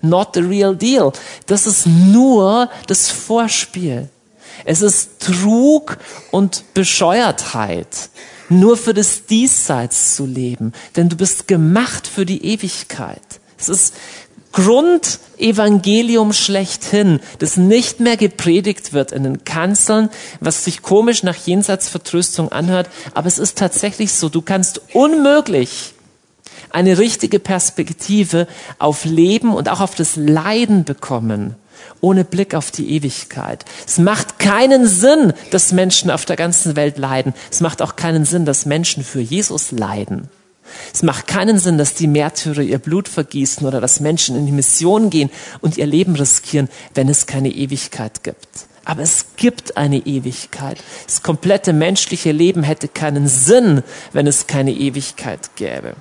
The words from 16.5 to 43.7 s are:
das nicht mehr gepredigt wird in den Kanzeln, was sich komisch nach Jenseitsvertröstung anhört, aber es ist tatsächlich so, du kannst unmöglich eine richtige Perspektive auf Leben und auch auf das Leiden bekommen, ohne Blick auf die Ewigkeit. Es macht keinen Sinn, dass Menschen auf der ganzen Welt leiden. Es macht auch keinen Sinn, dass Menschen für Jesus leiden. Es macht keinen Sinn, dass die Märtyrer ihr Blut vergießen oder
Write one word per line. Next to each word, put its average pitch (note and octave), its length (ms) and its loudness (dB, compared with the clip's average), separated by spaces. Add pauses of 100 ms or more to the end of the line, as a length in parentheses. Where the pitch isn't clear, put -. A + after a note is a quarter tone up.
das D#3+ 180 -2
nicht G#3 420 4
mehr A#3 180 2
gepredigt G3 760 0
wird C#3 180 -2
in C3+ 120 -4
den C3+ 220 -4
Kanzeln, G#3 640 0 (320)
was - 240 -2
sich - 180 -6
komisch A3 400 2
nach F3+ 120 -2
Jenseitsvertröstung F3+ 1160 -2
anhört, F3+ 360 -2 (280)
aber D3+ 120 -2
es - 120 -2
ist - 180 -4
tatsächlich G3+ 560 -2
so, D#3+ 160 -2
du D#3+ 140 -2
kannst F#3+ 360 -2 (140)
unmöglich C#4+ 1000 2 (800)
eine F3+ 260 4
richtige G#3 420 0
Perspektive F3 1080 -2 (320)
auf D3+ 260 0
Leben F#3 480 2
und C#3+ 160 -2
auch F#3 120 -2
auf F#3+ 140 -2
das D#3+ 200 -2
Leiden F3+ 680 2
bekommen, A2+ 720 -4 (460)
ohne F#3 220 4
Blick G3 320 -4
auf D3 160 -6
die - 200 -6
Ewigkeit. C3+ 760 -6 (200)
Es - 120 -4
macht G3+ 420 2
keinen A#3+ 480 6
Sinn, A3 460 4 (180)
dass F#3 200 2
Menschen F#3 400 2
auf - 140 -2
der E3+ 100 -4
ganzen E3+ 400 -2
Welt D3 220 0
leiden. C3+ 360 -2 (180)
Es F#3 100 -2
macht E3 200 -2
auch - 140 -4
keinen D#3+ 300 0
Sinn, E3+ 200 0
dass C#3+ 200 -2
Menschen D3+ 380 -2
für C3 180 -6
Jesus D3+ 500 -4
leiden. G#2 580 -6 (640)
Es - 100 -4
macht D#3 240 -2
keinen G#3+ 320 2
Sinn, E3+ 180 0
dass D3 160 0
die E3 140 -2
Märtyrer D3 540 -2
ihr C3+ 180 -2
Blut F#3 300 -4
vergießen C#3 580 -4
oder C3 140 -4